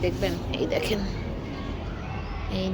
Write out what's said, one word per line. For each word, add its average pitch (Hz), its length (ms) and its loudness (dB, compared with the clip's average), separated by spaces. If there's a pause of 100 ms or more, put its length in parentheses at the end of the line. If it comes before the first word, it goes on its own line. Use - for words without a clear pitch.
দেখবেন, 180 280 2 (260)
এই 147 140 4
দেখেন, 220 260 4 (1600)
এই 190 140 2